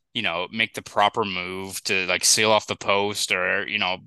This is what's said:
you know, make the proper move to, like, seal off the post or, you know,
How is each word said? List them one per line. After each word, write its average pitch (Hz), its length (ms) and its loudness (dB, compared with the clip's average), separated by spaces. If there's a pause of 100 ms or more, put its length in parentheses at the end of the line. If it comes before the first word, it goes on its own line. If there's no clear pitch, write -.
(140)
you 117 80 -4
know, 87 280 -2
make 113 240 -4
the - 80 -8
proper 104 420 2
move 92 600 -6
to, 95 220 0
like, 90 180 0
seal 110 260 4
off 107 160 4
the 101 100 -4
post 101 540 0
or, 95 380 0
you 104 100 -4
know, 92 280 -2